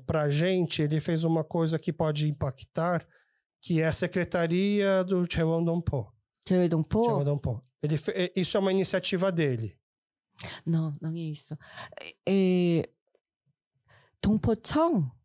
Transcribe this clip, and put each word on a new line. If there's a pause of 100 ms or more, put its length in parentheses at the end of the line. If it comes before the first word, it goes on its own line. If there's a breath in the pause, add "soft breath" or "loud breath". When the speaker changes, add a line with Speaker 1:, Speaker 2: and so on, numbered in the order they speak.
Speaker 1:
pra
gente,
ele
fez
uma
coisa
que
pode
impactar, (560 soft breath)
que
é
a
secretaria
do
Cheon
Dong-po. (340)
Speaker 2:
Cheon
Dong-po?
Speaker 1:
Cheon
Dong-po. (200)
Ele
fe-,
é,
isso
é
uma
iniciativa
dele. (880 loud breath)
Speaker 2:
Não,
não
é
isso. (460 loud breath)
É, (140)
é, (1300 soft breath)
Dongpo-cheon, (140)